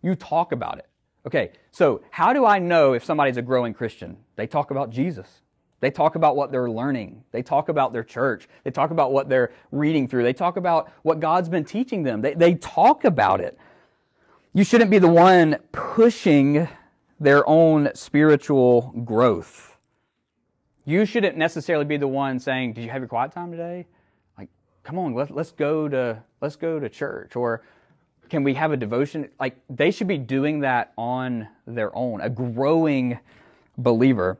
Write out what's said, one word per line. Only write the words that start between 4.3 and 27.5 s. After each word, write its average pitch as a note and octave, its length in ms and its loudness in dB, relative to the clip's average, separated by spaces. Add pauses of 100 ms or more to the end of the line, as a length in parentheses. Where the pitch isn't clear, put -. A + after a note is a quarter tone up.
They A2 100 -8
talk C#3+ 240 -6
about C#3 180 -6
Jesus. B2+ 540 -6 (380)
They C3 100 0
talk D3+ 240 0
about D#3 200 2
what C#3 160 -2
they're B2 200 -2
learning. A#2 600 -6
They A#2 120 -8
talk D3 260 -2
about C#3 240 0
their A#2 100 -6
church. A#2+ 460 -4 (160)
They C#3+ 60 -6
talk C#3 200 -2
about D3 220 0
what C3+ 160 -2
they're C3 240 0 (180)
reading D3 380 0
through. B2 140 -2
They A#2+ 100 2
talk F3 240 -4
about F3 340 -2 (120)
what D#3+ 180 0
God's E3 300 0
been E3 140 -2
teaching G#3 400 -6
them. A2+ 180 -4
They, C#3+ 100 -2
they E3+ 220 4
talk A3 500 0
about G#2 360 2
it. - 180 -10 (960)
You G3 100 4
shouldn't A3+ 260 4
be G#3+ 80 6
the F3+ 100 6
one E3+ 500 6 (140)
pushing D#3 960 2 (500)
their C#3+ 280 4
own D#3 480 4
spiritual C3+ 1000 2 (100)
growth. A2+ 720 -2 (1120)
You F3 180 2
shouldn't G3+ 320 -2
necessarily D#3+ 480 -2
be D3 140 -4
the C#3 100 -2
one C3+ 300 -4
saying, B2+ 340 -6
"Did A#2 120 -12
you A2+ 60 -12
have C3 120 -8
your A#2 60 -12
quiet B2 240 -6
time F3 180 -12
today? E3+ 360 -12 (520)
Like, G2+ 100 -20 (360)
come - 140 -10
on, D#3+ 160 -6
let's, C#3+ 160 -4
let's D#3 220 -10
go D3+ 340 -2
to, B2 360 -4 (180)
let's D3+ 160 -8
go D#3+ 240 -6
to C3 80 -8
church." - 480 -10
Or, A#2 260 -4 (680)